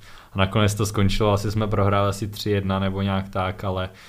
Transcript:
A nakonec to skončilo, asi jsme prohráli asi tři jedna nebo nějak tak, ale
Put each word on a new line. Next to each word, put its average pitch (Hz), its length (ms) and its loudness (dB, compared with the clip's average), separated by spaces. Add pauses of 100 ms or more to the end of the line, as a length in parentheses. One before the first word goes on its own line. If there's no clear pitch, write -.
(320)
A - 60 -2
nakonec 101 360 4
to 104 120 0
skončilo, 101 460 2
asi 101 180 0
jsme 107 160 0
prohráli 101 420 2
asi 101 200 -4
tři 104 220 -6
jedna 95 280 0
nebo 95 240 -2
nějak 98 260 -2
tak, 95 360 -4
ale 92 260 -4 (180)